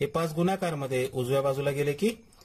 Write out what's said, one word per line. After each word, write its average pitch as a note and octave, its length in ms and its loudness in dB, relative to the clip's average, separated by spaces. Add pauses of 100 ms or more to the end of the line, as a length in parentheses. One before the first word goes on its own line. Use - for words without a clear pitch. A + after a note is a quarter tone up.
हे C#3+ 60 0
पाच E3 260 -2
गुणाकारमध्ये, D3+ 840 0
उजव्या C3 280 2
बाजूला C#3 280 0
गेले C#3+ 220 0
की G#3 220 2 (300)